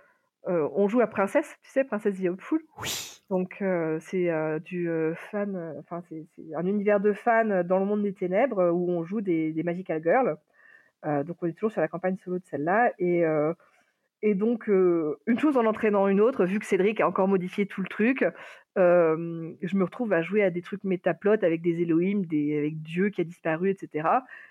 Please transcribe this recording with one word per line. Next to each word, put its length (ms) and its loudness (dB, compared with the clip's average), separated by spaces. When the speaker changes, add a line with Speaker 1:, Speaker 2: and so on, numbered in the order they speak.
Speaker 1:
euh, 260 2
on 140 2
joue 120 2
à 60 4
Princesse, 560 -2
tu 80 -20
sais, 140 0
Princesse 360 -4
The 60 -2
Hopeful. 360 -2
Speaker 2:
Oui. 260 -8
Speaker 1:
Donc, 300 -4
euh, 400 -2
c'est, 300 -2
euh, 280 -2
du, 300 -6
euh, 260 0
fan, 240 -4
euh, 260 -8
enfin, 280 -12
c'est, 260 -14
c'est 200 -16
un 100 -4
univers 340 2
de 140 2
fans 500 2
dans 160 2
le 60 2
monde 180 0
des 120 -2
ténèbres, 460 0
euh, 100 4
où 200 0
on 140 -2
joue 160 -4
des, 320 0
des 100 -4
Magical 400 -4
Girls. 340 2
Euh, 200 0
donc 180 -10
on 40 -2
est 60 -2
toujours 180 -4
sur 120 -4
la 60 0
campagne 360 -4
solo 140 -4
de 80 -10
celle-là. 520 0
Et, 280 2
euh, 260 0
et 120 2
donc, 340 -2
euh, 580 2
une 120 2
chose 200 2
en 80 2
entraînant 420 2
une 120 4
autre, 260 4
vu 120 0
que 80 -6
Cédric 340 2
a 60 4
encore 220 2
modifié 380 0
tout 160 -8
le 60 -6
truc, 360 0
euh, 760 2
je 140 -2
me 80 4
retrouve 280 -4
à 100 2
jouer 200 0
à 80 4
des 120 -6
trucs 200 -10
métaplot 640 0
avec 180 2
des 200 0
Elohim, 440 2
des, 320 0
avec 240 -4
Dieu 280 -2
qui 100 -8
a 40 2
disparu, 460 -2
et 40 0
cetera. 500 -2